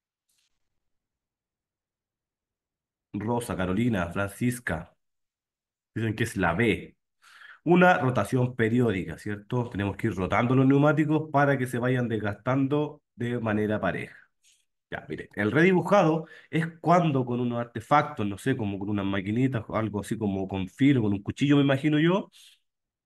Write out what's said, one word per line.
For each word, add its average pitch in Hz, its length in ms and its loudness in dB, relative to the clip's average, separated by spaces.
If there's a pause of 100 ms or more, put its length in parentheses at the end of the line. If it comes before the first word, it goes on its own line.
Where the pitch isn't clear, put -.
(3250)
Rosa, 107 420 -4
Carolina, 92 560 -2
Francisca. 101 840 -6 (1000)
Dicen 110 200 -2
que 117 100 0
es - 120 -8
la 87 160 2
B. 98 440 0 (680)
Una 180 320 6
rotación 123 580 0
periódica, 110 600 0
¿cierto? 113 540 -6
Tenemos 95 260 -4
que 117 120 -4
ir 95 60 -4
rotando 101 400 0
los 131 120 4
neumáticos 151 640 2
para 139 260 2
que 123 100 -2
se 123 120 -6
vayan 123 300 -2
desgastando 135 920 -2 (120)
de 120 240 -6
manera 107 420 -2
pareja. 80 360 -6 (760)
Ya, - 180 -12
mire, - 280 -10
el 104 160 -2
redibujado 170 760 2 (240)
es 165 160 -2 (140)
cuando 156 440 2
con 120 160 -4
unos 120 180 -2
artefactos, 147 680 0
no 101 100 -6
sé, 135 220 -2
como 101 200 -4
con 98 120 -6
unas 101 160 -2
maquinitas, 104 600 -2
o 90 80 -4
algo 104 240 -2
así 101 180 -6
como 98 280 -2
con 95 220 -4
filo, 135 320 4
con 104 140 2
un 101 80 -4
cuchillo, 143 340 2
me 143 60 6
imagino 139 360 2
yo, 175 320 2 (760)